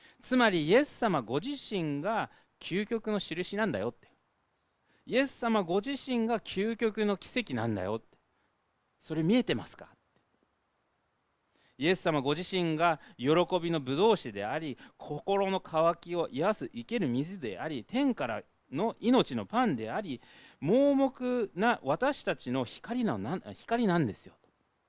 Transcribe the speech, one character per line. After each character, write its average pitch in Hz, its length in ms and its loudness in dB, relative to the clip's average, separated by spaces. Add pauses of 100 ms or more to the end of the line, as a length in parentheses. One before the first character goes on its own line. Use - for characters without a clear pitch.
(220)
つ - 160 -2
ま 233 120 6
り、 165 160 2
イ 165 80 4
エ 285 120 8
ス - 120 -8
様 185 240 2
ご 117 180 -2
自 240 120 -6
身 160 500 -4
が 196 300 -4 (280)
究 208 280 -4
極 226 240 -4
の 208 80 0
印 180 380 -6
な 220 80 0
ん 185 80 0
だ 98 60 -2
よ 107 100 -2
っ - 40 -4
て。 - 140 -20 (1000)
イ 196 120 -2
エ 277 100 4
ス - 100 -12
様 220 260 2
ご 175 220 0
自 277 60 -4
身 247 340 -2
が 226 140 0
究 214 380 -4
極 214 280 0
の 202 120 2
奇 - 220 -6
跡 175 140 -4
な 117 140 0
ん 110 80 -2
だ 92 80 -4
よ 104 120 -2
っ 113 40 -4
て。 - 180 -20 (800)
そ - 160 -12
れ 156 80 0
見 180 140 4
え 254 80 4
て 165 100 -2
ま 110 140 -4
す - 80 -18
か？ - 140 -18 (1900)
イ 135 100 0
エ 185 60 6
ス 175 80 -2
様 151 200 2
ご 139 120 0
自 180 220 -4
身 170 220 2
が 165 220 2 (180)
喜 120 80 -4 (360)
び 170 80 -2
の 160 120 0
葡 127 100 -4
萄 196 240 4
酒 127 160 -4
で 98 140 -6
あ 127 120 -4
り、 156 200 -8 (200)
心 190 540 -2
の 190 80 0
渇 165 400 2
き 175 160 -10
を 165 140 -2
癒 165 240 0
す - 160 -8
生 117 160 -10
け 233 140 -2
る 156 100 0
水 156 300 -2
で 101 200 -6
あ 143 80 -6
り、 135 160 -8
天 269 320 0
か 135 120 -2
ら 107 140 -4 (300)
の 196 280 -2
命 208 360 4
の 104 100 -2
パ 247 200 0
ン 165 100 2
で 110 160 -6
あ 185 100 -4
り、 151 200 -8 (380)
盲 269 360 4
目 247 580 0
な 220 300 0
私 170 400 0
た 170 120 -2
ち - 140 -8
の 127 160 0
光 240 380 -6
の 131 160 0
な-、 131 180 -4 (160)
光 233 320 0
な 175 140 4
ん 139 80 4
で 95 80 -4
す - 100 -20
よ。 - 80 -20 (540)